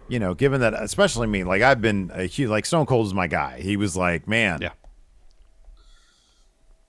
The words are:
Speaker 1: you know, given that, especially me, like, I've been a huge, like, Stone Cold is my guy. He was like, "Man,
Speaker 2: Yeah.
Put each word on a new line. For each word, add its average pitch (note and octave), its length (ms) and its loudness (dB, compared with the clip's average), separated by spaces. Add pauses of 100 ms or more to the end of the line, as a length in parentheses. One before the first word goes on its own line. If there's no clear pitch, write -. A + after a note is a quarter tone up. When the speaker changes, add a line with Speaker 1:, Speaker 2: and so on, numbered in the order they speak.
Speaker 1:
you B2 100 -4
know, F#2+ 160 -2
given C3 280 2
that, A2+ 120 2
especially A#2 540 0
me, G2+ 160 0
like, F#2 180 2
I've B2 200 6
been G2+ 340 0
a F#2 80 -4
huge, A2+ 260 -4
like, G#2+ 160 0
Stone D#3 220 0
Cold A#2 200 2
is F#2+ 60 -6
my F#2 140 0
guy. C#2+ 320 -4
He F#2+ 180 -2
was G2 200 -2
like, F2 300 0
"Man, G2+ 340 0
Speaker 2:
Yeah. E2+ 100 -8 (2250)